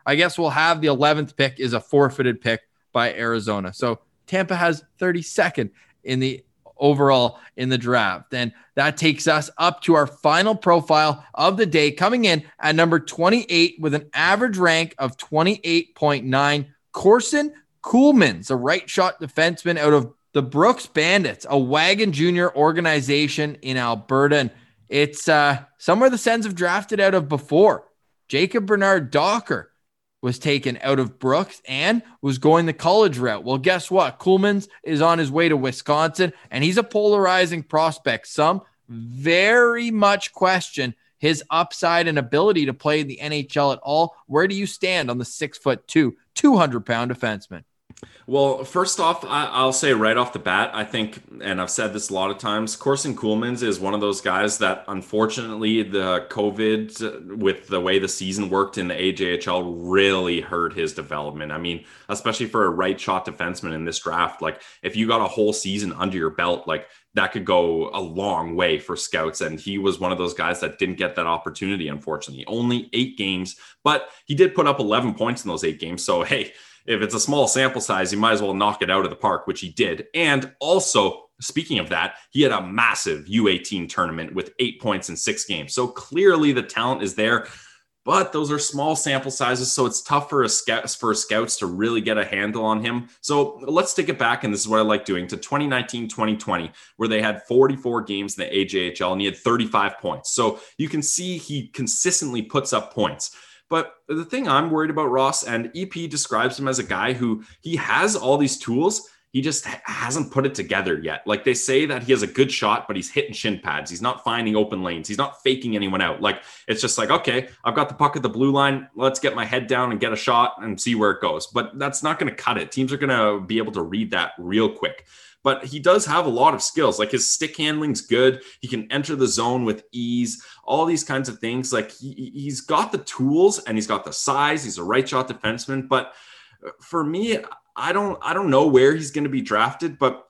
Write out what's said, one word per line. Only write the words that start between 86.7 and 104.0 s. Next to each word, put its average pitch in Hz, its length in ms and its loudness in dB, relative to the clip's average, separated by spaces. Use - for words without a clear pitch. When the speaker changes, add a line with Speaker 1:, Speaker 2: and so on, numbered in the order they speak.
Speaker 2:
is 95 120 -6
there, 113 300 0
but 180 260 0
those 151 220 -2
are 147 40 -2
small 143 380 -2
sample 135 360 -4
sizes. 127 380 -2
So 131 160 0
it's - 160 -4
tough 143 280 -2
for 139 140 2
a 113 40 2
scout, 117 440 -2
for 113 220 -2
scouts 110 440 -2
to 101 80 -4
really 110 340 -2
get 107 180 -2
a 101 60 0
handle 104 400 -4
on 107 180 0
him. 120 280 -4
So 143 440 0
let's 165 300 0
take 156 140 0
it 160 100 -2
back. 120 280 0
And 104 80 -2
this 98 80 -2
is 107 80 -6
what 110 100 4
I 107 40 4
like 107 200 0
doing, 90 240 -4
to - 80 -10
twenty 143 320 -4
nineteen, 120 400 -4
twenty 107 300 -2
twenty, 85 340 -4
where 113 140 -2
they 110 120 0
had 107 260 -2
forty-four 127 560 2
games 101 340 -6
in 92 80 -4
the 98 120 -2
A 98 60 2
J 95 160 -2
H 90 220 -4
L, 90 100 0
and 95 80 -2
he 101 80 0
had 92 80 -4
thirty-five 110 640 0
points. - 340 -8
So 113 300 0
you 156 100 -4
can 151 140 -4
see 180 360 -4
he 143 300 -8
consistently 123 760 -2
puts 131 280 -2
up 110 220 -2
points. 90 420 -4
But 160 260 -2